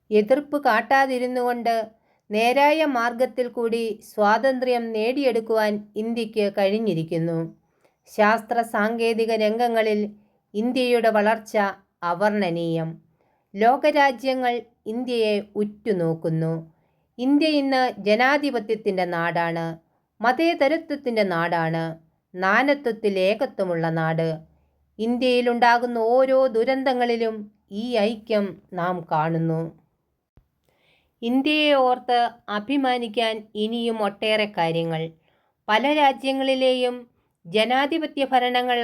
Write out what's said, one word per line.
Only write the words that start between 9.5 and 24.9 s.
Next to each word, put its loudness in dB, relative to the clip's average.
ഇന്ത്യയുടെ 2
വളർച്ച 0
അവർണ്ണനീയം. -2
ലോകരാജ്യങ്ങൾ 2
ഇന്ത്യയെ -2
ഉറ്റുനോക്കുന്നു. -2
ഇന്ത്യ 2
ഇന്ന് 2
ജനാധിപത്യത്തിൻ്റെ 0
നാടാണ്, -2
മതേതരത്വത്തിൻ്റെ 0
നാടാണ്, 0
നാനത്വത്തിൽ 0
ഏകത്വമുള്ള -2
നാട്. -2